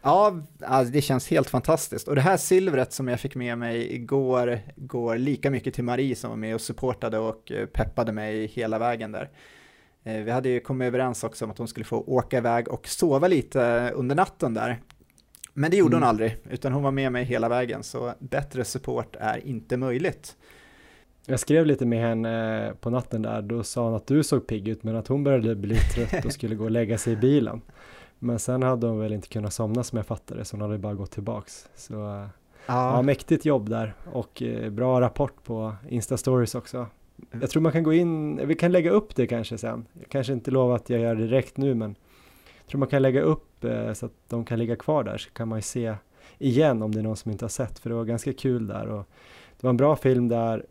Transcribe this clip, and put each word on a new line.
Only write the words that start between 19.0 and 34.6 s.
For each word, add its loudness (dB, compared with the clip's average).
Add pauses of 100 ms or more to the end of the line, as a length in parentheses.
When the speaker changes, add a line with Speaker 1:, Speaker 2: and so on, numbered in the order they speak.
Speaker 1:
är -2
inte -4
möjligt. -2 (880)
Speaker 2:
Jag 0
skrev 4
lite 2
med 2
henne -2
på -4
natten -2
där, -4
då -4
sa -2
hon 0
att -4
du 4
såg 0
pigg -4
ut, -6
men -4
att -6
hon 0
började 4
bli 0
trött 2
och -2
skulle -4
gå -4
och -2
lägga 2
sig 0
i 2
bilen. 4 (580)
Men -2
sen -2
hade 2
hon 0
väl -2
inte -6
kunnat -4
somna -2
som -6
jag -2
fattade, -8
så -12
hon -8
hade -4
bara -6
gått -8
tillbaks. -10
Så, -16
eh, -8 (400)
Speaker 1:
Ja. 0
Speaker 2:
ja, 4
mäktigt 2
jobb 2
där -4 (180)
och, -8
eh, -4